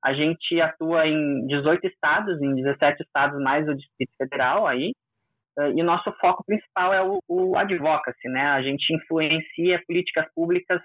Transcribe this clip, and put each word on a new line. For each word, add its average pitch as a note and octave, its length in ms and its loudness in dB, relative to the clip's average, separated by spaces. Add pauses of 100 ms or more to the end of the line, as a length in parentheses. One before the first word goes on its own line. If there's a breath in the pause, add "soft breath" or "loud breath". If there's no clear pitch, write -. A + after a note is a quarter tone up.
A C3+ 100 2
gente E3 460 0
atua D#3+ 460 2
em D3 400 0
dezoito C#3+ 400 0
estados, F3 560 -2
em C#3 140 0
dezessete C#3 480 0
estados C#3+ 360 -2
mais C#3+ 280 0
o C#3+ 80 -2
Distrito - 420 -10
Federal C3+ 480 0
aí, C#3 240 -2 (680)
eh, D3 160 0
e D#3+ 40 0
o E3 40 2
nosso E3+ 260 0 (100)
foco - 240 2
principal F#3+ 480 -2
é F#3+ 80 2
o, F#3+ 280 0
o F#3 280 2
advocacy, D#3 720 0
né? C3+ 180 -2
A C#3 140 2
gente C#3 320 -2
influencia D#3+ 920 0
políticas E3+ 480 -2
públicas F3 500 0